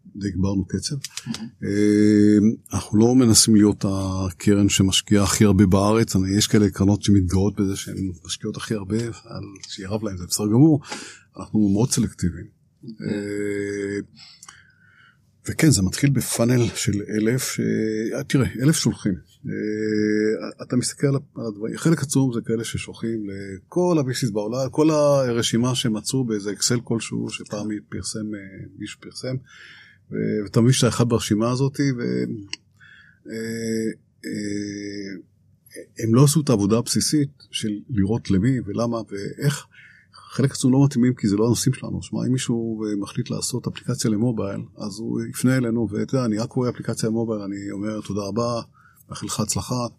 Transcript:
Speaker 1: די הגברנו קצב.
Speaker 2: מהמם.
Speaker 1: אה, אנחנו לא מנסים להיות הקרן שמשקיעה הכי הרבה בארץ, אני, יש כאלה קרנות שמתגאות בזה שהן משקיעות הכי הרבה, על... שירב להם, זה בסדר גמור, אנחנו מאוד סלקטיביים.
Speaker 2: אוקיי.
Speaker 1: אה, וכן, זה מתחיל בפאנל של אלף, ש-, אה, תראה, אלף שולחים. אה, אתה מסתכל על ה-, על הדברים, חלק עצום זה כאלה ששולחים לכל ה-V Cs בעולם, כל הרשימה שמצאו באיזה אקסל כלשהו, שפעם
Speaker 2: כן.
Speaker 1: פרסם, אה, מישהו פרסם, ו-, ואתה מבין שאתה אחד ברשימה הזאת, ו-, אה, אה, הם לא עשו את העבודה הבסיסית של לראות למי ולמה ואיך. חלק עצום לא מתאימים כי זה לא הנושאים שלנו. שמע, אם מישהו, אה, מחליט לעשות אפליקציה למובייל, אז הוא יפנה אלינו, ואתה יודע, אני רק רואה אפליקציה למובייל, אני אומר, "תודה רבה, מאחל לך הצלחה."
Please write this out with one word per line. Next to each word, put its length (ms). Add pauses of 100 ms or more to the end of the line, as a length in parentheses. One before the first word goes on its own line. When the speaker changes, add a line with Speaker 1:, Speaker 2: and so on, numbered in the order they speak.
(160)
Speaker 1:
די 120
הגברנו 360
קצב. 320 (300)
Speaker 2:
מהמם. 220 (160)
Speaker 1:
אה, 840 (240)
אנחנו 260
לא 160
מנסים 400
להיות 340
הקרן 800
שמשקיעה 560
הכי 200
הרבה 220
בארץ, 500
אני, 200
יש 100
כאלה 240
קרנות 320
שמתגאות 580
בזה 160
שהן 360 (120)
משקיעות 320
הכי 180
הרבה, 220 (280)
על... 200 (240)
שירב 360
להם, 120
זה 100
בסדר 200
גמור, 340 (560)
אנחנו 320
מאוד 220
סלקטיביים. 560 (360)
Speaker 2:
אוקיי. 240
Speaker 1:
אה, 920 (1500)
וכן, 220
זה 120
מתחיל 280
בפאנל 640
של 180 (180)
אלף, 320
ש-, 180 (540)
אה, 100
תראה, 220 (160)
אלף 140
שולחים. 380 (320)
אה, 60 (1120)
אתה 120
מסתכל 300
על 100
ה-, 240
על 60
הדברים, 300
חלק 260
עצום 320
זה 120
כאלה 180
ששולחים 640
לכל 720
ה-V 80 (220)
Cs 40
בעולם, 380
כל 200
הרשימה 840
שמצאו 500
באיזה 280
אקסל 320
כלשהו, 460
שפעם 380
Speaker 2:
כן. 60 (140)
Speaker 1:
פרסם, 300 (160)
אה, 60 (380)
מישהו 220
פרסם, 340 (760)
ו-, 340
ואתה 160
מבין 120
שאתה 160
אחד 200
ברשימה 420
הזאת, 300 (180)
ו-, 40 (1300)
אה, 600 (340)
אה, 960 (840)
הם 100
לא 100
עשו 160
את 80
העבודה 300
הבסיסית 520 (200)
של 200 (200)
לראות 400
למי 360
ולמה 300 (140)
ואיך. 560 (640)
חלק 200
עצום 200
לא 120
מתאימים 300
כי 140
זה 80
לא 100
הנושאים 280
שלנו. 280
שמע, 240
אם 60
מישהו, 520
אה, 120
מחליט 340
לעשות 360
אפליקציה 440
למובייל, 500 (180)
אז 200
הוא 220 (100)
יפנה 260
אלינו, 340
ואתה 260
יודע, 100
אני 120
רק 140
רואה 180
אפליקציה 380
למובייל, 340
אני 280
אומר, 300
"תודה 220
רבה, 380 (480)
מאחל 180
לך 140
הצלחה." 460 (120)